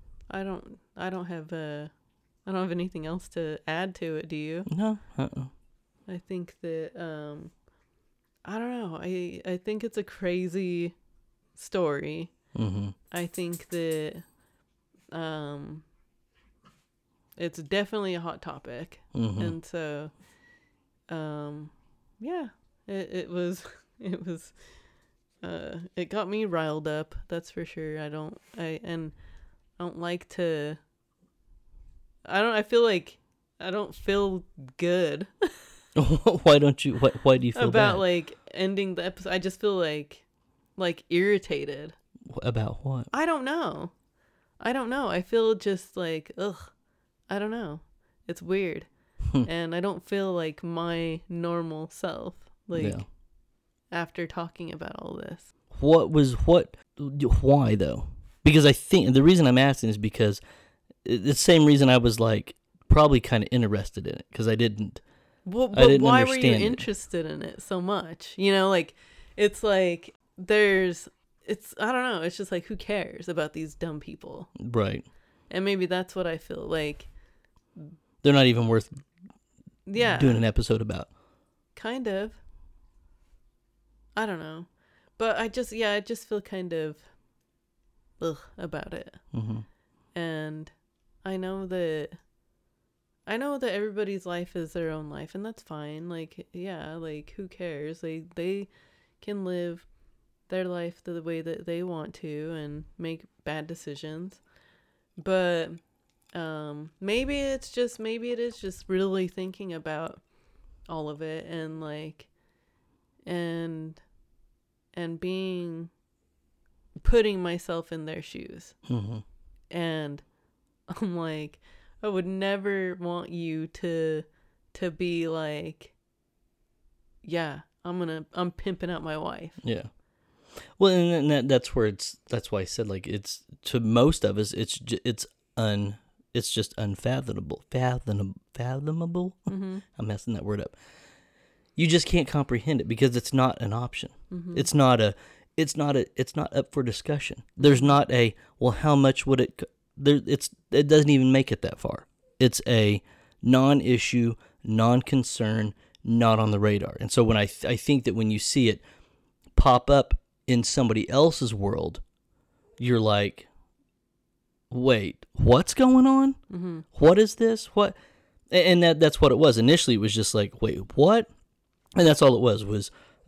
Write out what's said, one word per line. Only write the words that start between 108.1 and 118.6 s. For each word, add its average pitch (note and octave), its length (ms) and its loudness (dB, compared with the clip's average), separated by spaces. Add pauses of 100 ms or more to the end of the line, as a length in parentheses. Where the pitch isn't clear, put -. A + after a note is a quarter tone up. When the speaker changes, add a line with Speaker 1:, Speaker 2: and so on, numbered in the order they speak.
Speaker 1:
it A#3 80 -6
is A#3 180 -8
just - 320 -14
really F#3+ 380 -2
thinking F#3 440 -12
about D#3+ 480 -10 (680)
all D#3 200 -8
of D3+ 120 -12
it D#3+ 240 -10
and, D#3+ 340 -10
like, D#3 480 -14 (1000)
and, E3 760 -8 (920)
and E3 240 -8
being, F3+ 680 -8 (1160)
putting G#3+ 380 4
myself F3 500 -6
in D#3+ 140 -10
their D#3+ 160 -10
shoes. - 520 -18 (160)